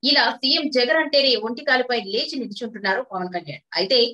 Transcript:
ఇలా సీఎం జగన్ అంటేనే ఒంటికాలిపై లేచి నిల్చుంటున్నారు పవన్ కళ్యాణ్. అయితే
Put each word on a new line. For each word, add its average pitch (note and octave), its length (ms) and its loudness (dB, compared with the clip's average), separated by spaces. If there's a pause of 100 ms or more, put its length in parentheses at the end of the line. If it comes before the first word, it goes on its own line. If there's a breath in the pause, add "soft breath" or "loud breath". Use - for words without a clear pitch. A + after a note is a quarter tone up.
ఇలా C4 260 4
సీఎం C#4 400 -2
జగన్ B3 260 2
అంటేనే C#4+ 400 2
ఒంటికాలిపై B3 640 0
లేచి B3+ 380 -4
నిల్చుంటున్నారు G#3 640 -4
పవన్ F3+ 300 -6
కళ్యాణ్. D3+ 280 -8 (140)
అయితే F#3+ 260 2 (140)